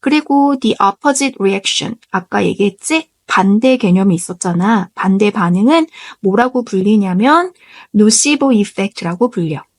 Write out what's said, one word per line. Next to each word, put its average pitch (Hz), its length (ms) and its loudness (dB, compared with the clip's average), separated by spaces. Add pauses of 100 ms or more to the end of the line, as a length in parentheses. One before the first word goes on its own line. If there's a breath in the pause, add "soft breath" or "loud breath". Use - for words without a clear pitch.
그리고 285 600 0
the - 200 -2
opposite 269 600 -2
reaction, 196 560 -4 (140)
아까 190 340 -4
얘기했지? 196 640 -4 (180)
반대 214 500 2
개념이 190 380 2
있었잖아. 180 800 -2
반대 196 360 0
반응은 214 580 0 (320 loud breath)
뭐라고 240 440 0
불리냐면 208 880 0 (380 loud breath)
노시보 262 640 2
이펙트라고 202 760 -2
불려. 160 340 -6 (140)